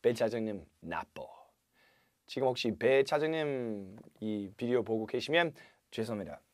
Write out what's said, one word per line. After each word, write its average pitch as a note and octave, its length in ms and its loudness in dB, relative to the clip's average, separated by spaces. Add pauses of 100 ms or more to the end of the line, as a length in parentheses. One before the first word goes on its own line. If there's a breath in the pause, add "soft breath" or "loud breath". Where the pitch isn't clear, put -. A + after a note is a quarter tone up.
배 A#2+ 120 4
차장님 A2 520 -2 (140)
나빠. E2 440 -8 (1000 soft breath)
지금 C3 220 0
혹시 A#2+ 300 0
배 C3+ 260 6
차장님 C3+ 920 -2 (240)
이 G#2 340 -4
비디오 B2 280 2
보고 A2+ 220 -2
계시면 D3+ 480 0 (380 loud breath)
죄송합니다. G#2 480 -6 (140)